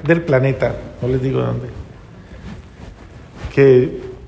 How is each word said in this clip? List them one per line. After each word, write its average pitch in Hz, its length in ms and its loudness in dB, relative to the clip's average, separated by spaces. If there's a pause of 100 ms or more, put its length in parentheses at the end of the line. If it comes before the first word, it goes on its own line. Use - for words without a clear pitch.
del 165 180 2
planeta, 131 540 0 (260)
no 123 60 -2
les 131 120 0
digo 127 200 -2
dónde, 120 280 -4 (1800)
que 131 540 4 (220)